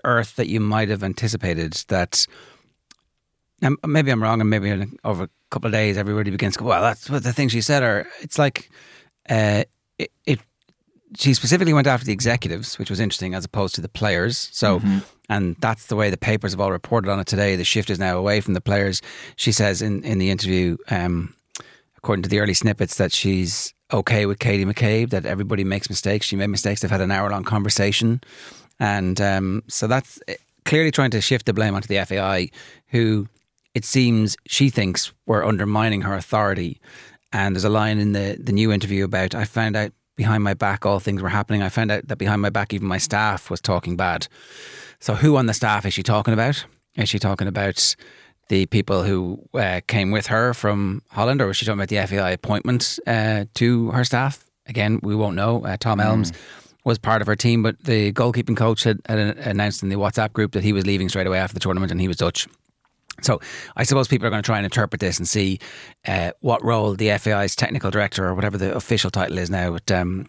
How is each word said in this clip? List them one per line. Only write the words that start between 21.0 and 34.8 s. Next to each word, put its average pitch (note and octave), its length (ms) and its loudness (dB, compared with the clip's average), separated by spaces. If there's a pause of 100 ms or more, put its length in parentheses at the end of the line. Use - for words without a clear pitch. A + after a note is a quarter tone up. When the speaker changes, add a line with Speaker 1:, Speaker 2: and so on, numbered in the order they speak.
Speaker 1:
according F#2+ 260 -2
to F#2 60 -2
the G#2 100 2
early G#2 160 0
snippets, G#2 400 0
that F2+ 180 0
she's F#2 640 -2 (160)
okay G#2+ 340 2
with G2+ 140 -2
Katie G2+ 260 2
McCabe, A2 460 2
that F#2+ 120 -2
everybody G2 400 -2
makes F#2+ 240 -2
mistakes. G2+ 380 -2
She - 100 -4
made G2 120 0
mistakes. G2+ 340 -2
They've F#2+ 80 -2
had F#2+ 120 0
an F#2+ 100 0
hour-long G2 320 -2
conversation. G#2+ 800 0 (580)
And, G2 420 0
um, F#2+ 460 0
so - 180 -4
that's, B2 420 -2
eh, - 60 -10 (320)
clearly D#3 240 2
trying C3+ 220 2
to A2 100 0
shift B2 240 0
the A2 80 2
blame G#2 220 2
onto G2+ 120 -6
the G2 120 0
F F#2+ 120 -4
A G2 80 -2
I, F#2+ 300 0 (380)
who A2 400 0 (480)
it A#2 100 -4
seems A#2 500 2 (120)
she C#3 240 2
thinks - 420 0 (140)